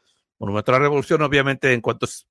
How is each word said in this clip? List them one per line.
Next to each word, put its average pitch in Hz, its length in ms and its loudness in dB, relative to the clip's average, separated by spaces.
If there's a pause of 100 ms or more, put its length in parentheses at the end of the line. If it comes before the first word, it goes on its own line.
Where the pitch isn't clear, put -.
(380)
Monumento 107 340 -2
a - 20 4
la 131 60 4
Revolución. 147 420 0
Obviamente, 135 500 0
en 120 80 0
cuanto 117 260 -4
s-, - 240 -12